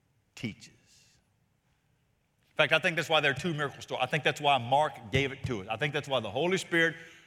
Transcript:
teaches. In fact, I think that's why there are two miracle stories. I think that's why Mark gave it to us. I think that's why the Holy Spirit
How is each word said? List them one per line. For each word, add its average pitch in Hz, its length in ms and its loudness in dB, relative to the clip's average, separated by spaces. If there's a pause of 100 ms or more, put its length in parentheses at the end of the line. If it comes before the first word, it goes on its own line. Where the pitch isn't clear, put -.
(340)
teaches. - 400 -10 (1800)
In - 60 -20
fact, 151 160 4
I 160 80 4
think 170 160 0
that's 165 120 -2
why 156 120 4
there 143 100 2
are 135 40 0
two 165 200 -2
miracle 147 260 -6
stories. 120 220 -4
I 127 40 0
think 156 180 -2
that's 151 160 2
why 143 180 4
Mark 123 540 0
gave 135 180 2
it 131 160 -12
to 117 140 -4
us. 95 100 -12
I 113 60 -4
think 147 180 -2
that's 143 140 -4
why 135 100 2
the 110 120 -4
Holy 165 280 0
Spirit 165 380 2 (300)